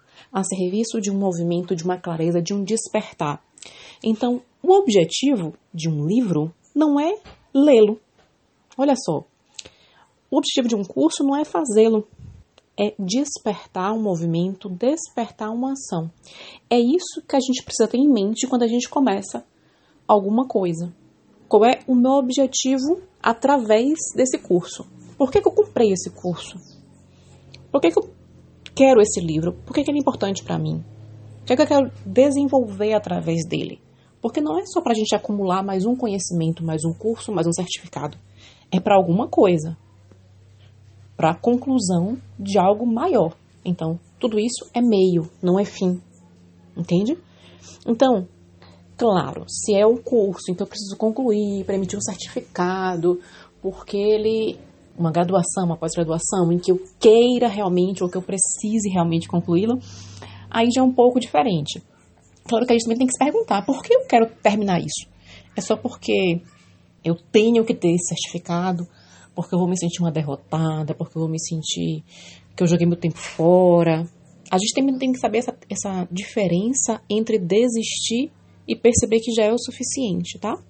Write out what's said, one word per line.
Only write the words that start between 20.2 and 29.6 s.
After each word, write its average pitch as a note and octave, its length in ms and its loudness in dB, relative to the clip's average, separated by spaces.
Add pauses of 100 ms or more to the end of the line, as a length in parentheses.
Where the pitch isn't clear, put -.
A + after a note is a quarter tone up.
coisa. F3 480 -2 (560)
Qual G#3+ 160 6
é B3+ 220 4
o B3+ 80 2
meu B3 160 4
objetivo C4+ 880 0 (220)
através A#3+ 760 2 (180)
desse B3+ 220 0
curso? - 480 -2 (320)
Por C4+ 140 0
que G4+ 100 4
que - 60 2
eu - 40 4
comprei A#3+ 400 2
esse F#3 200 -4
curso? - 460 -8 (1120)
Por C#4 100 0
que E4+ 80 4
que - 100 2
eu - 140 -10 (640)
quero C4 260 8
esse G#3 180 2
livro? E3 340 -4 (120)